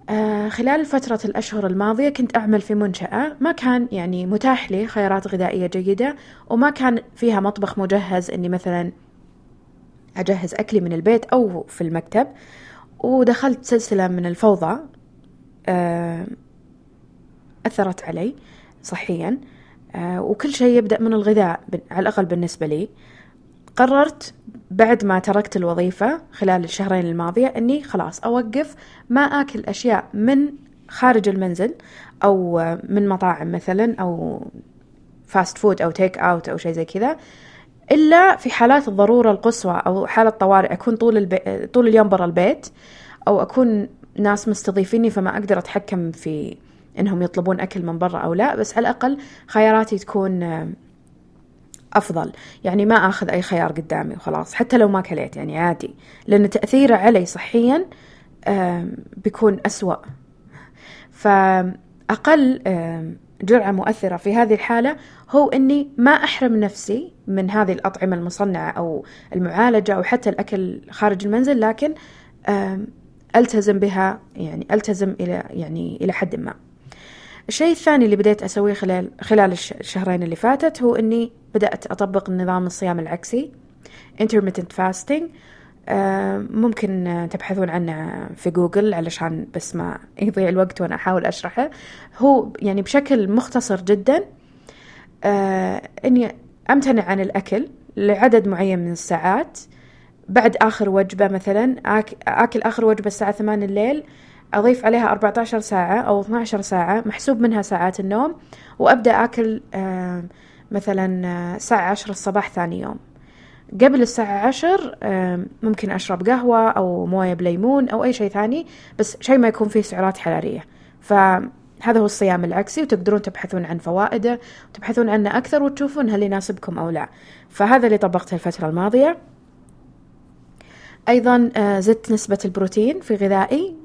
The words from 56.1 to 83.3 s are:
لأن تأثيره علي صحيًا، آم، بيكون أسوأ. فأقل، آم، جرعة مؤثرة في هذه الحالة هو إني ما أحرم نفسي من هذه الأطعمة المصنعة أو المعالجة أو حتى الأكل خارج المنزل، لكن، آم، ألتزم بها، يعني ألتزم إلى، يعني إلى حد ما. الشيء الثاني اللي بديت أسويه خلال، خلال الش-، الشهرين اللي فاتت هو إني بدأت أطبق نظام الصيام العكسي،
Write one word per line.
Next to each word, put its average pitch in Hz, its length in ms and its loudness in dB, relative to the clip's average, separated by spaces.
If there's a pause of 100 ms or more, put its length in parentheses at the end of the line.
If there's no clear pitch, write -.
لأن 202 240 4
تأثيره 254 460 4
علي 190 300 4
صحيًا، 254 600 0 (640)
آم، 180 480 -2 (200)
بيكون 202 500 0
أسوأ. 196 300 -4 (1120)
فأقل، 202 1600 2
آم، 165 500 -4 (260)
جرعة 202 300 4
مؤثرة 190 440 -2
في 202 180 -2
هذه 226 200 4
الحالة 233 420 0 (340)
هو 285 180 6
إني 277 480 2
ما 247 140 6
أحرم 262 460 2
نفسي 208 560 -4 (140)
من 190 240 -2
هذه 202 220 2
الأطعمة 185 440 -2
المصنعة 175 540 -4
أو 165 340 -6 (300)
المعالجة 202 580 2
أو 185 100 0
حتى 240 280 0
الأكل 190 500 -6 (100)
خارج 202 360 -2
المنزل، 247 340 2
لكن، 226 340 0 (540)
آم، 196 380 -2 (500)
ألتزم 208 420 2
بها، 190 420 -2 (160)
يعني 160 340 -10
ألتزم 202 500 -2
إلى، 180 300 -4
يعني 165 500 -8
إلى 185 120 0
حد - 240 -4
ما. 160 180 -10 (920)
الشيء 311 220 0
الثاني 302 340 4
اللي 208 120 4
بديت 208 260 2
أسويه 202 320 0
خلال، 185 360 -2 (100)
خلال 202 320 4
الش-، - 200 -8
الشهرين 185 500 -4
اللي 165 140 -4
فاتت 277 460 0
هو 240 120 2
إني 226 380 0 (220)
بدأت - 320 -2
أطبق 190 440 -4
نظام 185 360 -2
الصيام 175 340 -4
العكسي، 175 520 -6 (680)